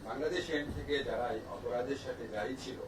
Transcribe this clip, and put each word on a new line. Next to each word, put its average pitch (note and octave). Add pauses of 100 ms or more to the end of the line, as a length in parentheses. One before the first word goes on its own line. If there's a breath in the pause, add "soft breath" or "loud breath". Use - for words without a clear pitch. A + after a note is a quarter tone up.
বাংলাদেশ D3+
এন্ড D3
থেকে C#3
যারা A#2+
এই A2
অপরাধের B2
সাথে B2
জড়িত G#2+
ছিল -